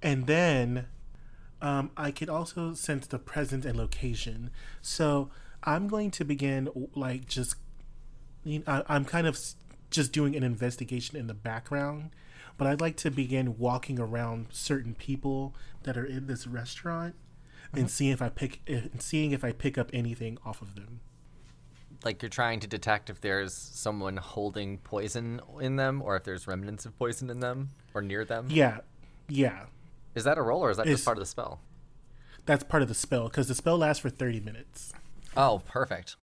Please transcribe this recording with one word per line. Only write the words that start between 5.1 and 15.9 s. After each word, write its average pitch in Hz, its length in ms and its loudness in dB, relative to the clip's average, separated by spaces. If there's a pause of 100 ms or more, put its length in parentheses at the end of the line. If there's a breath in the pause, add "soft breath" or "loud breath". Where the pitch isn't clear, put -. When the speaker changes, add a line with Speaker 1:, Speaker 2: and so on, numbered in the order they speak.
Speaker 1:
I'm 170 260 2
going 214 240 2
to - 120 -2
begin, 139 440 0 (260)
like, 127 320 -2
just, - 300 0 (880)
you 151 160 -2
know, 143 60 -10
I, 139 160 2 (120)
I'm 143 100 4
kind 170 220 2
of 151 100 4
s-, - 200 -8 (340)
just 143 220 4
doing 143 220 4
an 127 80 0
investigation 120 760 -2
in 117 100 -6
the 113 80 -6
background, 143 760 -4 (480 loud breath)
but 139 80 4
I'd 147 140 4
like 165 180 2
to 156 120 2
begin 131 460 2
walking 123 440 2
around 117 500 -2
certain 123 440 -2
people 135 600 -2 (300 loud breath)
that 131 120 -2